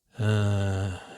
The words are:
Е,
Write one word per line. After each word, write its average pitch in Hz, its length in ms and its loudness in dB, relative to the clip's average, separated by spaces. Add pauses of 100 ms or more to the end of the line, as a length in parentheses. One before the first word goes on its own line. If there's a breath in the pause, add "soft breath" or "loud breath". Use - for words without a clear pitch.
(200)
Е, 98 800 0 (180 loud breath)